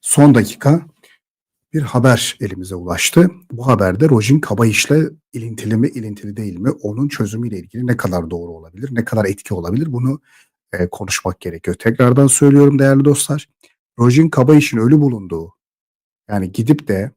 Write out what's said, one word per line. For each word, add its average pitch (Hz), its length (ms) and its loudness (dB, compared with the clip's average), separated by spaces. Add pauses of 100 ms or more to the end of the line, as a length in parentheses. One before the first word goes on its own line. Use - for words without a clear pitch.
Son 147 340 6
dakika 139 520 0 (840)
bir 156 100 -2
haber 120 580 0
elimize 95 340 -10
ulaştı. 90 560 0 (220)
Bu 120 140 -8
haberde 104 420 2
Rojin 127 320 2
Kabayiş'le 110 500 -2 (420)
ilintili 113 440 -8
mi, 123 120 0
ilintili 104 480 -12
değil 101 220 -10
mi? 113 120 -2
Onun 113 380 -6
çözümüyle 110 500 -6
ilgili 123 280 -10
ne 123 100 0
kadar 90 340 -6
doğru 85 200 -10
olabilir, 85 420 -16
ne 117 120 -4
kadar 110 200 -2
etki 98 300 -6
olabilir? 104 380 -6
Bunu, 131 280 -4 (540)
eee, 90 160 -4
konuşmak - 500 -8
gerekiyor. 85 380 -8
Tekrardan 123 480 2
söylüyorum 143 520 4
değerli 135 260 4
dostlar. 147 440 -2 (500)
Rojin 123 300 4
Kabayiş'in 143 500 4
ölü 131 220 4
bulunduğu, 92 540 -4 (760)
yani 95 240 -4
gidip 127 360 0
de 101 280 -4